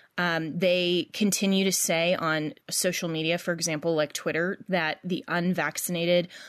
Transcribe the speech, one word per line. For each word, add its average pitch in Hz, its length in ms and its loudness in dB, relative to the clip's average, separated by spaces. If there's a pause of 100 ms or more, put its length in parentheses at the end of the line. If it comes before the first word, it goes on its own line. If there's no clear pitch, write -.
(180)
Um, 165 400 -2
they 180 540 2
continue 196 520 2
to 190 80 2
say 170 440 2
on 156 380 -2 (160)
social 180 380 -2
media, 160 300 0
for 175 140 -2
example, 165 420 -2
like 151 180 0
Twitter, 170 460 -2 (100)
that 170 360 0
the 180 240 -4
unvaccinated, 175 1000 0 (200)